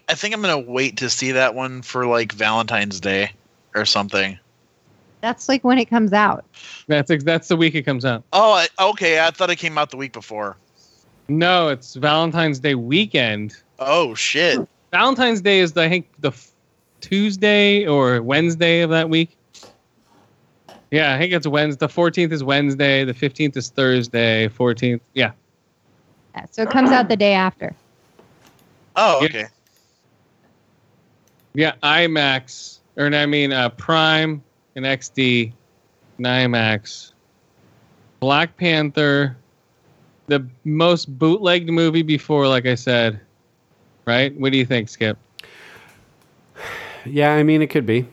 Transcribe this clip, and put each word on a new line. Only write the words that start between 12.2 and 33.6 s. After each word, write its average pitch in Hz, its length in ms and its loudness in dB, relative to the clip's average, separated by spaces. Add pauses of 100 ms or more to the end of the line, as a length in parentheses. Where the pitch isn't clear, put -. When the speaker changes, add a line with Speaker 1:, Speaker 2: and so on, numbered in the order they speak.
Speaker 3:
Day 139 160 -2
weekend. 120 800 -2 (240)
Speaker 1:
Oh, 139 340 0
shit. 143 460 0 (320)
Speaker 3:
Valentine's 233 500 2
Day 196 200 4
is, 165 140 0
I 160 140 2
think, 175 180 -2 (120)
the 143 100 -2
f-, - 220 -12 (480)
Tuesday 202 880 2
or 131 340 2
Wednesday 165 600 2
of 160 100 0
that 160 180 0
week. 160 260 0 (1600)
Yeah, 147 220 2
I - 40 0
think 180 120 -2
it's 160 160 -2
Wednesday. 147 320 0
The 156 80 0
fourteenth 170 460 0
is 147 100 -4
Wednesday. 139 640 0
The 127 80 -4
fifteenth 143 420 -4
is 127 140 -8
Thursday. 117 800 0
Fourteenth, 120 520 -2 (120)
yeah. 123 180 0 (1040)
Speaker 2:
Yeah, - 160 -14
so 220 120 -4
it 220 60 -2
comes 262 220 4
out 247 160 4
the 226 80 2
day 202 160 4
after. 190 420 -2 (1200)
Speaker 1:
Oh, 180 240 4
Speaker 3:
Yeah. 147 60 2
Speaker 1:
okay. 113 180 -8 (2000)
Speaker 3:
Yeah, 151 280 0
IMAX, 147 960 -2 (180)
or, 143 100 0
I 147 180 0
mean, 147 280 0
uh, 127 160 0